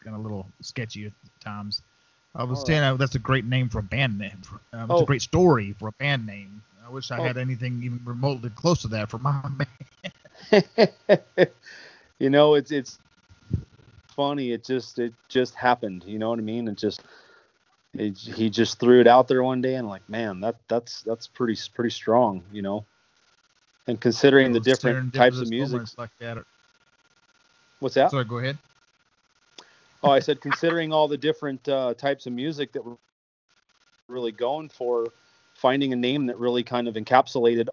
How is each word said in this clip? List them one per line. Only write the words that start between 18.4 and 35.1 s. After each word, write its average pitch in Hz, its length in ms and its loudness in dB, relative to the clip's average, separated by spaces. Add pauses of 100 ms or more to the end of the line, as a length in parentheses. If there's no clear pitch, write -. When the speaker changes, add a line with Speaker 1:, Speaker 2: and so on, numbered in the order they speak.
Speaker 2:
just 107 300 0
threw 123 220 8
it 113 60 8
out 123 200 8
there 127 160 2
one 127 180 -2
day, 131 140 -2
and 123 120 -6
like, 95 220 -12
man, 107 320 -6
that, 117 140 -4 (140)
that's, 117 340 -4
that's 113 240 -8
pretty, 113 320 -4 (140)
pretty 120 160 -2
strong, 110 540 0 (100)
you 104 80 -10
know? 101 240 -6 (1000)
And 117 140 -4
considering 131 520 6
the 117 60 2
Speaker 1:
Those 113 60 -4 (120)
Speaker 2:
different 127 360 -2
types 127 280 4
of 120 60 -4
Speaker 1:
serendipitous - 20 -4
Speaker 2:
music. 127 300 -4
Speaker 1:
moments 110 180 -14
like 117 120 -12 (100)
that 117 180 -12
are - 80 -18 (1300)
Speaker 2:
What's 131 160 -4
that? 135 160 6
Speaker 1:
Sorry, 135 140 0
go 117 140 -8
ahead. 135 180 -6 (1500)
Speaker 2:
Oh, 143 80 6
I 135 80 6
said, 135 220 0
considering 160 520 -2
all 151 140 4
the 143 100 -4
different, 143 500 -4
uh, 131 280 -2
types 139 320 -4
of 123 60 -8
music 143 400 -8
that 120 120 -10
we're 120 100 -16 (1120)
really 120 240 -6
going 135 380 -4
for, 120 380 -2 (480)